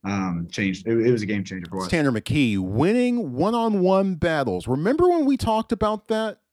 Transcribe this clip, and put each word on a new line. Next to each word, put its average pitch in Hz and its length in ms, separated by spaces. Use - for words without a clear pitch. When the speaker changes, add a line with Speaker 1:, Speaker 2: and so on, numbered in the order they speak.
Speaker 1:
um, 92 480
changed. 95 340
It, 113 220
it 123 40
was 110 120
a - 20
game 104 180
changer 92 240
for 95 180
us. - 20
Speaker 2:
Tanner 143 240
McKee 113 480
winning 180 720
one-on-one 190 840
battles. 139 520
Remember 226 420
when 339 160
we 269 120
talked 220 340
about 214 380
that 220 320